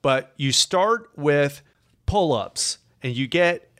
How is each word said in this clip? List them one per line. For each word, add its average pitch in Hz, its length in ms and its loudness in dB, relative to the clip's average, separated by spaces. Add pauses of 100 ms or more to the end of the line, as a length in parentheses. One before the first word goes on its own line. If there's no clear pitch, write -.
But 135 360 0
you 135 160 -2
start 208 640 0
with 143 440 0 (440)
pull-ups, 143 720 -2 (260)
and 127 100 -4
you 127 140 -4
get 170 420 0 (100)